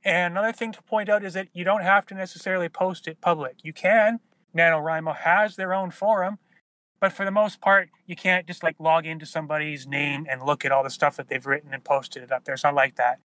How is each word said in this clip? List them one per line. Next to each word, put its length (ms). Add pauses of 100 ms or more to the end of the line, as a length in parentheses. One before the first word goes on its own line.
And 280
another 200
thing 200
to 100
point 260
out 140
is 120
that 180
you 120
don't 180
have 240
to 80
necessarily 540
post 380
it 140
public. 420
You 100
can. 480 (360)
NaNoWriMo 600
has 400
their 180
own 160
forum. 480 (600)
But 140
for 140
the 40
most 300
part, 300 (160)
you 100
can't 300
just, 160
like, 160
log 260
into 220
somebody's 600
name 440
and 120
look 220
at 80
all 100
the 60
stuff 280
that 120
they've 160
written 300
and 100
posted 380
it 100
up 120
there. 100
It's 100
not 100
like 220
that. 320